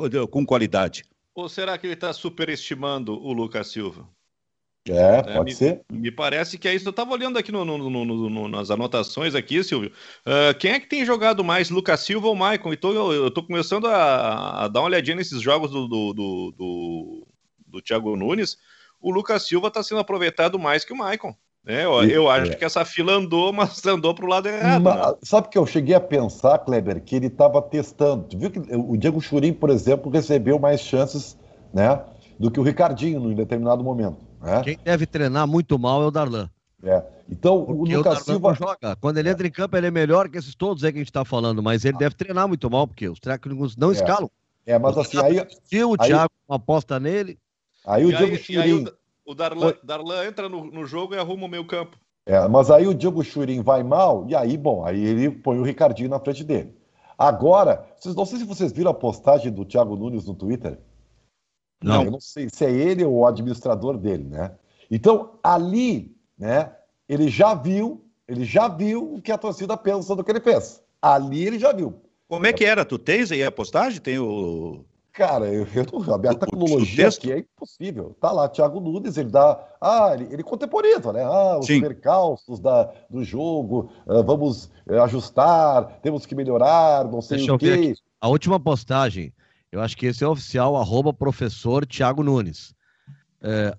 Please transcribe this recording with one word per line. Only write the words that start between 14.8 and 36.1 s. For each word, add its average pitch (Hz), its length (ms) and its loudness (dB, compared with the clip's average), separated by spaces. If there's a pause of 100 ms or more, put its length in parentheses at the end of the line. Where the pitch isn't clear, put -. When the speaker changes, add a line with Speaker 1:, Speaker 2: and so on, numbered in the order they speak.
Speaker 2:
uma 156 60 0
olhadinha 165 300 -2
nesses 170 260 -8
jogos 143 280 0
do, 135 160 -6
do, 110 280 -4
do, 92 420 -6
do, 85 720 -10 (400)
do 95 160 -18
Thiago 110 340 -2
Nunes. 156 400 -4 (440)
O 180 100 -4
Lucas 208 360 -2
Silva 180 240 0
tá 214 120 -6
sendo 214 180 -4
aproveitado 180 580 -2
mais 151 280 0
que - 60 -14
o 254 40 -12
Maicon. 208 380 -6 (320)
É, 131 180 -2
eu, 135 200 4
Speaker 3:
E, 107 80 6
Speaker 2:
eu 151 180 6
acho 131 220 2
Speaker 3:
é. - 20 -4
Speaker 2:
que - 100 -6
essa 165 220 -2
fila 170 260 0
andou, 185 400 0
mas 202 320 -2
andou 170 300 2
pro 175 120 -10
lado 190 220 0
errado, 175 340 2
Speaker 3:
Ma-, - 300 4
Speaker 2:
né? - 100 -4
Speaker 3:
sabe - 280 2
que - 80 2
eu 160 80 4
cheguei 147 280 0
a 180 60 8
pensar, 139 600 2
Kleber, 98 420 -2
que - 120 -10
ele 131 140 0
tava 143 320 4
testando. 143 640 -2
Tu - 140 -10
viu 151 120 -4
que - 80 -10
o 120 380 -4
Diego 151 240 0
Churin, 143 320 0
por 156 160 0
exemplo, 135 420 2
recebeu 143 480 2
mais 143 220 2
chances, 135 560 -4 (380)
né, 117 260 2 (380)
do 113 120 0
que 120 80 -4
o 139 40 0
Ricardinho 143 680 0
em 110 40 -2
determinado 117 500 0
momento, 117 400 -4 (160)
né? 98 220 -2
Speaker 4:
Quem 147 200 -6
deve 170 220 0
treinar 147 420 0
muito 151 320 2
mal 127 240 2
é 151 40 2
o 151 40 0